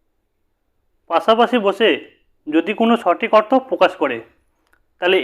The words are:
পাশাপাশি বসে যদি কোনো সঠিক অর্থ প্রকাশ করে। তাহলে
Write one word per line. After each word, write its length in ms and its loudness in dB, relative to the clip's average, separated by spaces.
পাশাপাশি 500 0
বসে 640 -2
যদি 240 -2
কোনো 240 0
সঠিক 360 -2
অর্থ 200 2
প্রকাশ 420 0
করে। 260 -4
তাহলে 240 0